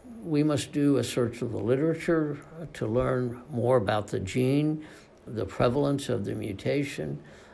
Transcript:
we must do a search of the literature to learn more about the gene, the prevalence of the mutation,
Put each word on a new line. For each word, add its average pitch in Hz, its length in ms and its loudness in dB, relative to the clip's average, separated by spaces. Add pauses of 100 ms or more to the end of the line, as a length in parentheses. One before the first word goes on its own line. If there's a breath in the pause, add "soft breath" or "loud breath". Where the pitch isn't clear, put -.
(240)
we 151 180 2
must 147 300 2
do 143 240 4
a 120 80 2
search 120 380 0
of 120 100 -4
the 98 60 -4
literature 151 800 2 (340)
to - 160 -4
learn 127 520 0 (100)
more 123 260 4
about 107 320 2
the 110 100 -4
gene, 135 640 0 (440 loud breath)
the 110 180 -4
prevalence 135 600 0
of 107 160 0
the 107 100 -4
mutation, 135 880 -4 (320 loud breath)